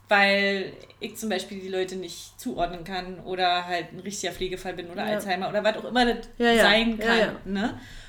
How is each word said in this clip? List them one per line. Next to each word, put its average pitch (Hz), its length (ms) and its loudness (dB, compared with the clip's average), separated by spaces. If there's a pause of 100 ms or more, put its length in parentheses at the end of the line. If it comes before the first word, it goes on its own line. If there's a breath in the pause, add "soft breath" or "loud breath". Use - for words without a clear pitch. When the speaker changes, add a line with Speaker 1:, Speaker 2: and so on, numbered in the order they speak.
Speaker 1:
Weil 196 640 4 (260)
ich 214 200 -10
zum 220 100 -6
Beispiel 190 320 -4
die 190 80 -10
Leute 190 280 -2
nicht - 440 -12
zuordnen 175 440 -4
kann 180 360 -8
oder 180 460 0
halt 175 260 -4
ein 185 80 -12
richtiger 190 320 -6
Pflegefall 185 400 -6
bin 175 160 -10
oder 180 180 -6
Speaker 2:
Ja. 214 100 -2
Speaker 1:
Alzheimer 190 340 -2
oder 202 120 0
was 214 140 2
auch - 80 -8
immer 240 300 2
das 233 120 -8 (120)
Speaker 2:
Ja, 240 140 6
ja. 226 100 8
Speaker 1:
sein 220 360 6
Speaker 2:
Ja, 214 80 -4
Speaker 1:
kann. 233 120 6
Speaker 2:
ja. 208 140 4 (120)
Speaker 1:
Ne? 202 360 -2 (280 loud breath)